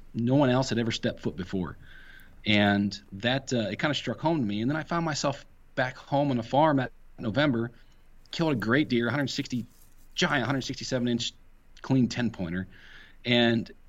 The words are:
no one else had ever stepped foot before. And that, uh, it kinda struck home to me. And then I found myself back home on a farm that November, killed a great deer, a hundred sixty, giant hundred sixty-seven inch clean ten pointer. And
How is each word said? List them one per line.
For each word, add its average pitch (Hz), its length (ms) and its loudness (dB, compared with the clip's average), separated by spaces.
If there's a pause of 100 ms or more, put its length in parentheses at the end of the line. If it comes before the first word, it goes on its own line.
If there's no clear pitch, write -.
(160)
no 120 180 0
one 139 160 6
else 127 200 2
had 113 100 0
ever 117 120 0
stepped - 280 -4
foot - 160 -4
before. 92 420 -6 (680)
And 101 520 4 (120)
that, 120 420 -2
uh, 110 160 0
it 107 80 -6
kinda 151 160 0
struck 123 260 -6
home 160 200 0
to 117 60 0
me. 101 160 -2
And 123 100 0
then 151 60 -2
I 156 40 -6
found 170 240 -4
myself 151 400 -2 (300)
back 127 220 -2
home 143 340 0
on 120 80 0
a 113 40 -2
farm 143 340 4
that 127 140 0 (280)
November, 117 520 0 (600)
killed 160 220 0
a - 20 0
great 117 340 2
deer, 120 180 2
a 117 40 -2
hundred 139 180 -2
sixty, - 380 -6 (480)
giant 143 320 2
hundred 135 140 0
sixty-seven 123 460 -4
inch 120 260 -2 (500)
clean 131 240 2
ten 117 240 -2
pointer. 92 360 -6 (580)
And 117 460 2 (180)